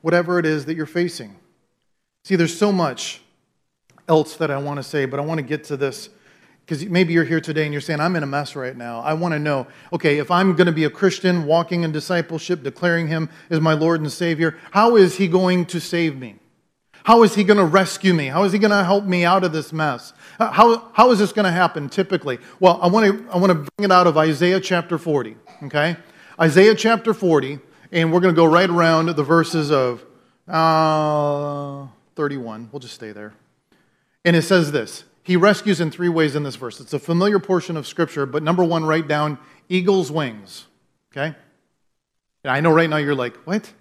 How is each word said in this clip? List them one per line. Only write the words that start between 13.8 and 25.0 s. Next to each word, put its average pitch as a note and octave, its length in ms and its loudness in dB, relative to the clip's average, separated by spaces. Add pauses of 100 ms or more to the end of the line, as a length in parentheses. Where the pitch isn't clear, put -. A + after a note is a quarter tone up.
and D3 120 -6
Savior, E3 440 -2 (140)
how A#3 260 4
is F#3 200 6
he G3 100 0
going F3+ 400 2
to E3+ 140 -8
save E3 360 -4
me? A#2 200 -16 (680)
How A#3 180 6
is G#3+ 120 6
he G3+ 100 2
gonna G3+ 200 4
rescue F#3 480 2
me? D3+ 140 0
How D#3 180 0
is F#3 80 0
he G#3 60 0
gonna G3+ 260 2
help G3+ 220 0
me F3+ 180 0
out F3+ 180 4
of F3 100 -2
this D#3 200 -6
mess? D3+ 400 -6 (260)
Uh, A3+ 120 -2
how, A3+ 420 4
how A#3+ 180 6
is G#3+ 80 4
this G3+ 140 0
gonna G3 180 2
happen E3 380 0
typically?" D3+ 500 -4 (220)
Well, F3 220 6
I F3 60 4
wanna, G3 300 4 (140)
I F3+ 60 0
wanna F#3 160 4
bring D3+ 300 -6
it G3 60 0
out F3+ 160 6
of D#3 120 2
Isaiah D#3+ 420 2
chapter F3 380 -4
forty, B2 380 -4 (260)